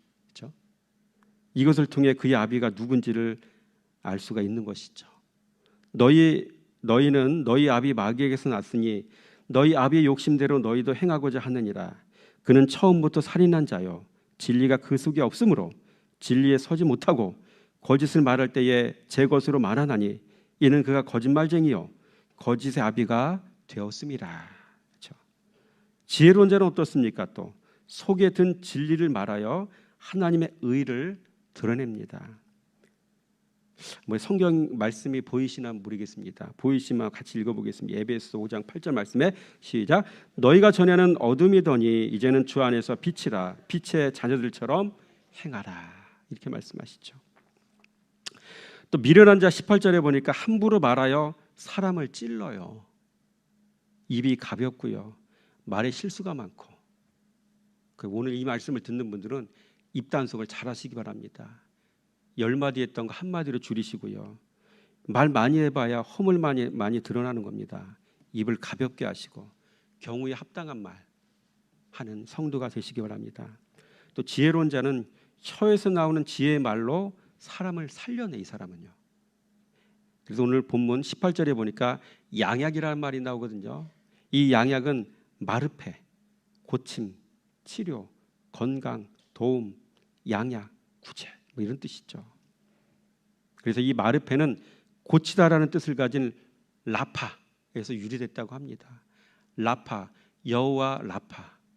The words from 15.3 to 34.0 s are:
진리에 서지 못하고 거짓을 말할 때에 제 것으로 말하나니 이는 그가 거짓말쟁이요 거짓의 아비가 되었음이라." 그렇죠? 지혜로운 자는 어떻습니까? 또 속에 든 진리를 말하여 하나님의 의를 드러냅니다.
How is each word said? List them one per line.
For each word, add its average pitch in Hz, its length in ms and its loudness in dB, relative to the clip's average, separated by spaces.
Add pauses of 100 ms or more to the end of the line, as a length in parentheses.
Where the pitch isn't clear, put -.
진리에 135 360 4
서지 160 280 0
못하고 120 520 0 (460)
거짓을 143 400 4
말할 127 300 2
때에 123 420 2 (140)
제 135 180 2
것으로 139 320 2
말하나니 110 600 0 (400)
이는 143 220 6
그가 135 200 0
거짓말쟁이요 143 880 0 (460)
거짓의 123 460 -2
아비가 117 640 -2 (220)
되었음이라." 104 840 -12 (440)
그렇죠? - 220 -20 (920)
지혜로운 190 420 8
자는 196 180 6
어떻습니까? 135 680 -2
또 92 200 -14 (320)
속에 190 440 2
든 180 320 0
진리를 156 460 -2
말하여 107 600 -4 (300)
하나님의 170 640 0
의를 131 580 -4 (320)
드러냅니다. 113 840 -8 (1700)